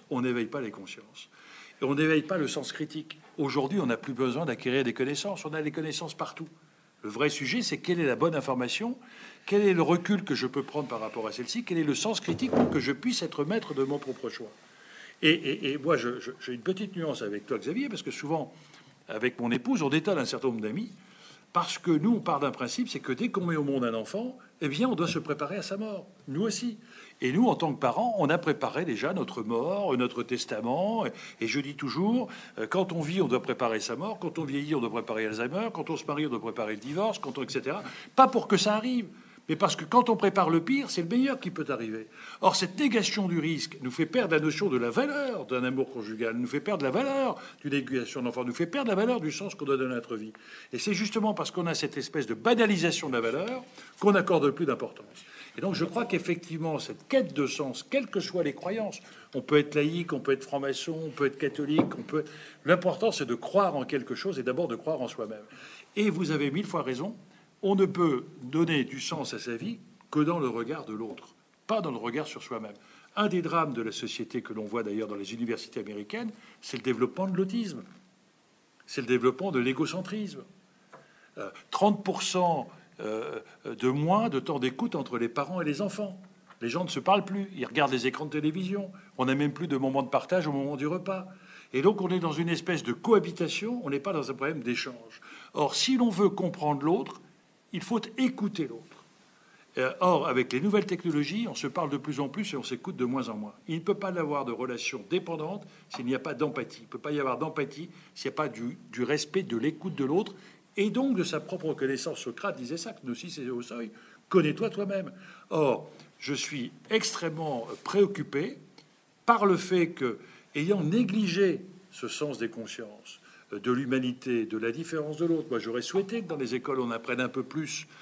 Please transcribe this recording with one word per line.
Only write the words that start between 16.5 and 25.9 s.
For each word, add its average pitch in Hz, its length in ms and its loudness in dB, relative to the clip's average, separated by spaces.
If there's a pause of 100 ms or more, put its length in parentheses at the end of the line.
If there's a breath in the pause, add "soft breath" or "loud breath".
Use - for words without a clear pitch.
une 123 80 -8
petite 190 340 -4
nuance 156 260 -4
avec 101 240 -4
toi, 123 120 -2
Xavier, 185 320 -4
parce 196 140 -8
que - 80 -8
souvent, - 420 -4 (560 loud breath)
avec 113 300 -2
mon 120 120 0
épouse, 226 320 0
on 135 60 2
détonne 160 280 2
un 127 80 0
certain 131 220 -2
nombre 117 140 0
d'amis, 131 300 -4 (600 loud breath)
parce - 260 0
que 175 140 0
nous, 170 240 6
on 202 40 0
part 156 200 0
d'un 139 120 2
principe, 135 380 -4
c'est 135 120 -6
que - 100 -4
dès 175 180 -2
qu'on 175 160 -2
met 165 120 2
au 151 60 2
monde 135 200 0
un 117 100 0
enfant, 196 440 -6 (240 loud breath)
eh 151 80 0
bien, 170 180 2
on 240 80 2
doit 165 140 0
se 165 100 -2
préparer 147 380 -4
à 185 40 -4
sa 196 160 -6
mort, 208 300 -8 (200)